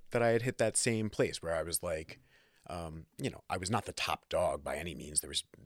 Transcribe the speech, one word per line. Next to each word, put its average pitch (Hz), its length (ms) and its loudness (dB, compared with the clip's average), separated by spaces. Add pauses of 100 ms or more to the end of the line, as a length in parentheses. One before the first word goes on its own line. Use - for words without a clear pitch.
(100)
that 117 120 4
I 117 80 6
had 117 120 4
hit 120 160 -2
that 110 180 2
same 110 340 2
place 104 320 0
where 82 120 0
I 80 80 2
was 82 200 -2
like, 82 380 -4 (480)
um, 80 380 -8 (120)
you 135 120 -2
know, - 180 -10
I 95 100 0
was 95 120 -2
not 110 140 2
the 90 80 -6
top - 360 -2
dog 76 360 2
by 69 120 -2
any 82 180 -6
means. 71 260 -2
There 76 80 -4
was 71 160 -2 (220)